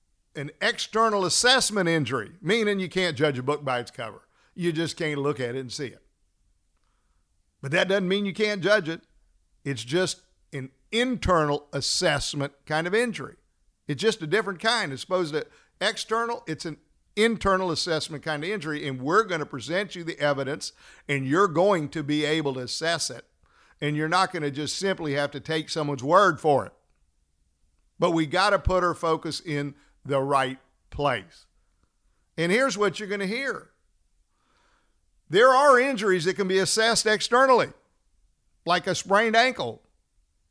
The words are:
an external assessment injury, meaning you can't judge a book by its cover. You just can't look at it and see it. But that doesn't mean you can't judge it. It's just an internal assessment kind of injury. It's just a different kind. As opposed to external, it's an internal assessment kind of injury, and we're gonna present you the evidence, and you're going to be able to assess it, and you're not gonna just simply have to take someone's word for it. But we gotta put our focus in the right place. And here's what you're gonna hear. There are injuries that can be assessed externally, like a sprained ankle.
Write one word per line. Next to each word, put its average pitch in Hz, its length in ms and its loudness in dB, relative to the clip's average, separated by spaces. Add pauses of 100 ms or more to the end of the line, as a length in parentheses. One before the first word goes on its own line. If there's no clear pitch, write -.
(340)
an 147 160 -8 (100)
external 214 640 0
assessment 208 640 2
injury, 131 440 0 (100)
meaning 208 380 0
you 180 80 -6
can't 180 280 -2
judge 143 220 0
a 127 40 -6
book 147 220 -4
by 127 140 -2
its 120 140 -10
cover. 113 300 -12 (340)
You 175 160 -2
just 156 240 -4
can't 151 240 -4
look 143 180 -2
at 123 160 -4
it 135 60 -6
and 120 120 -10
see 143 140 -8
it. - 160 -16 (1600)
But 135 80 -10
that 180 160 2
doesn't 190 220 0
mean 202 180 0
you 185 80 -4
can't 208 280 -2
judge 196 260 -2
it. 196 140 -8 (640)
It's 127 200 -6
just 165 360 -2 (320)
an 131 180 -12 (220)
internal 180 800 0
assessment 143 800 -2 (140)
kind 156 200 -2
of 180 80 -2
injury. 220 420 -2 (520)
It's 143 140 -4
just 208 200 2
a 160 40 -6
different 185 340 -2
kind. 220 320 -2
As 127 100 -10
opposed 180 300 -2
to 156 140 -4 (340)
external, 226 640 -4
it's 160 200 -8
an 151 100 -8 (400)
internal 196 540 2
assessment 156 520 -4
kind 151 220 -6
of 180 60 -4
injury, 151 360 -6
and 131 140 -6
we're 175 240 4
gonna 165 220 -4
present 160 500 -6
you 175 80 -10
the 160 160 -8
evidence, 143 520 -2 (360)
and 139 180 -2
you're 180 220 4
going 170 400 2
to 156 140 -6
be 151 220 -2
able 147 300 0
to 127 60 -8
assess 160 480 -4
it, - 160 -14 (560)
and 151 160 -2
you're 156 120 -2
not 180 240 2
gonna 151 180 -4
just 139 260 -6
simply 175 380 -2
have 143 160 0
to 139 100 -10
take 160 300 -4
someone's 143 340 -4
word 170 340 6
for 135 280 2
it. - 60 -16 (1300)
But 175 120 2
we 165 160 2
gotta 185 320 2
put 180 260 2
our 170 100 2
focus 160 460 -2
in 143 340 -6 (300)
the 135 160 0
right 135 380 0 (320)
place. 123 560 -4 (920)
And 170 160 0
here's 240 240 2
what 202 240 0
you're 208 80 -8
gonna 202 180 -4
hear. 240 440 -6 (1600)
There 214 180 6
are 262 320 8
injuries 202 460 0
that 185 100 0
can 196 100 0
be 190 120 2
assessed 220 480 2
externally, 240 640 4 (920)
like 175 200 0
a 185 80 0
sprained 214 400 2
ankle. 226 460 2 (720)